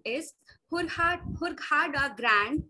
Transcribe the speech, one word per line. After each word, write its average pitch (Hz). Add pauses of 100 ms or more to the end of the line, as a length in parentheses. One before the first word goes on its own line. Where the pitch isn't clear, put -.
is 277 (380)
Hurghad-, 339
Hurghada 294
Grand 226